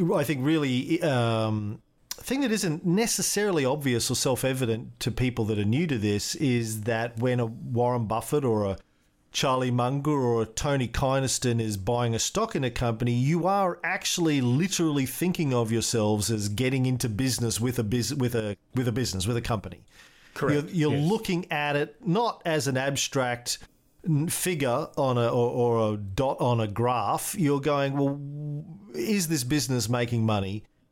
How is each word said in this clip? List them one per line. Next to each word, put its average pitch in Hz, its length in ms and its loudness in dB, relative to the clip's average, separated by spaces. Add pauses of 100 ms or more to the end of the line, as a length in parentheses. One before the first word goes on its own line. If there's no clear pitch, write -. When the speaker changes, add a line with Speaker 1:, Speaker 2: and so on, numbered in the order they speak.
(120)
Speaker 1:
I 156 120 2
think, 135 200 -2
really, 147 580 2
um, 110 800 0 (300)
thing - 300 -4
that 254 100 2
isn't 185 340 0
necessarily 196 800 0
obvious 131 460 0
or 120 60 0
self-evident 127 840 -2
to 117 140 -2
people 120 320 0
that 104 160 0
are 101 40 0
new 131 220 2
to 139 100 -2
this 104 380 0
is 117 480 0
that 113 380 -2
when 123 180 2
a 120 80 0
Warren 120 600 -2
Buffett 113 380 -2
or 107 200 2
a 98 140 -2 (540)
Charlie 131 380 0
Munger 135 420 0
or 120 300 2
a 110 40 0
Tony 135 420 -2
Kynaston 127 720 0
is 107 160 -2
buying 117 380 0
a 110 40 0
stock 220 380 -2
in 139 80 0
a 120 60 -2
company, 120 420 0
you 151 340 2
are 190 380 0
actually 165 560 0
literally 143 640 2
thinking 165 480 0
of 120 180 2
yourselves 107 600 2
as 104 180 0
getting 127 380 0
into 127 200 0
business 117 540 0
with 127 180 0
a 113 60 0
bus-, 117 300 0
with 123 200 0
a, 107 220 -2 (180)
with 127 140 0
a 117 40 0
business, 104 340 -2
with 120 100 0
a 117 60 -2
company. 92 420 -6 (480)
Speaker 2:
Correct. 147 380 -2
Speaker 1:
You're, 151 200 2
you're 143 80 2
Speaker 2:
Yes. 156 120 2
Speaker 1:
looking 196 420 -2
at 147 240 0
it 151 200 -2 (100)
not 214 400 0
as 156 200 2
an 131 120 0
abstract 127 800 -2 (500)
n-, 156 200 2
figure 147 680 -2
on 127 220 2
a, 117 100 4
or, 120 220 2
or 117 440 2
a - 40 0
dot 104 420 -2
on 123 200 2
a 110 60 0
graph. 117 720 0
You're 143 220 2
going, 139 380 0
"Well, 139 200 0 (760)
is 202 340 0
this 147 160 0
business 123 420 0
making 120 380 0
money? 104 400 0 (280)